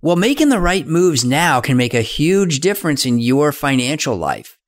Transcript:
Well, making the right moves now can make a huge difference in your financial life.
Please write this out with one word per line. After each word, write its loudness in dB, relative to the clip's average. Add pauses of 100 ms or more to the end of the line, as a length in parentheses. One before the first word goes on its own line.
Well, 2
making 2
the 2
right 0
moves 2
now 0
can 0
make 0
a 0
huge 0
difference -2
in 0
your 2
financial -2
life. -8